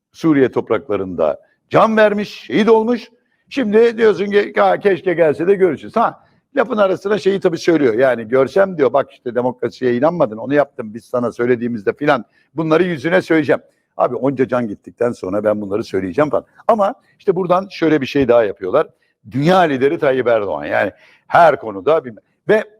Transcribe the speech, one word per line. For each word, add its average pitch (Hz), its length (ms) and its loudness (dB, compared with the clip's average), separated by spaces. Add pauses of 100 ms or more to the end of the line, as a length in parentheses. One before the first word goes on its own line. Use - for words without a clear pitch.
(120)
Suriye 139 400 2
topraklarında 95 920 -4 (280)
can 214 280 2
vermiş, 208 320 2
şehit 190 400 -2
olmuş. 226 400 0 (400)
Şimdi 226 480 2
diyorsun 208 280 2
ki, 202 300 0
"Ya 190 240 2
keşke 185 340 -2
gelse 156 340 0
de 202 80 4
görüşürüz." 135 400 -2
Ha, 220 280 -2 (320)
lafın 247 220 -2
arasına 196 400 0
şeyi 190 220 -2
tabii 165 180 -2
söylüyor. 147 360 2
Yani 117 340 0
görsem 135 500 0
diyor, 127 160 2
"Bak 135 180 0
işte 117 240 -10
demokrasiye 123 600 -2
inanmadın, 139 420 0
onu 123 160 -8
yaptım 127 400 -2
biz 113 120 -16
sana 120 260 -4
söylediğimizde" 120 640 -2
filan. 143 320 0 (300)
Bunları 160 280 2
yüzüne 170 380 -2
söyleyeceğim. 151 400 0 (360)
Abi 113 180 0
onca 123 320 -2
can 123 200 -4
gittikten 107 440 -6
sonra 104 320 -6
ben 107 180 -2
bunları 104 220 -6
söyleyeceğim 95 460 -4
falan. 90 160 -4 (220)
Ama 214 260 2 (260)
işte 190 160 -2
buradan 185 360 -2
şöyle 156 300 0
bir 127 40 -8
şey 139 220 -2
daha 117 160 4
yapıyorlar. 98 440 -2 (440)
Dünya 165 280 2
lideri 143 400 0
Tayyip 131 280 -2
Erdoğan. 95 380 -2
Yani 107 260 -2 (360)
her 165 320 4
konuda 120 460 -2
bilmem. 110 180 -18 (240)
Ve 208 160 2 (160)